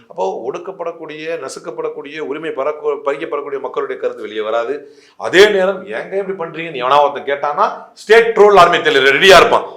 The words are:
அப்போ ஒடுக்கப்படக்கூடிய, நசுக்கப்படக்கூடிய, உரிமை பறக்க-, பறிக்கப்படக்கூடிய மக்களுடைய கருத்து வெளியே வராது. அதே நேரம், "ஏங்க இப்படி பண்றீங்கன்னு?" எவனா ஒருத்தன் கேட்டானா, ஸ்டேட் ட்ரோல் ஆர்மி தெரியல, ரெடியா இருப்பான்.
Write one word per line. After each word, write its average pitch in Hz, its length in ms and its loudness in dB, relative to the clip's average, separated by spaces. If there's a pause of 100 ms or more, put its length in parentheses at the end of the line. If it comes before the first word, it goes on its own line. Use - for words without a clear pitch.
அப்போ 165 440 -8
ஒடுக்கப்படக்கூடிய, 165 960 -12
நசுக்கப்படக்கூடிய, 156 680 -12
உரிமை 156 320 -8
பறக்க-, 147 540 -6
பறிக்கப்படக்கூடிய 143 560 -6
மக்களுடைய 139 420 -8
கருத்து 120 200 -6
வெளியே 107 180 -8
வராது. 117 540 -6 (220)
அதே 156 340 4
நேரம், 190 360 -2
"ஏங்க 180 420 -8
இப்படி 190 100 -8
பண்றீங்கன்னு?" 160 480 -8
எவனா 143 160 4
ஒருத்தன் 139 360 -2
கேட்டானா, 151 540 -4
ஸ்டேட் 226 440 2
ட்ரோல் 208 200 6
ஆர்மி 170 200 6
தெரியல, 135 360 2
ரெடியா 175 240 6
இருப்பான். 127 280 4 (120)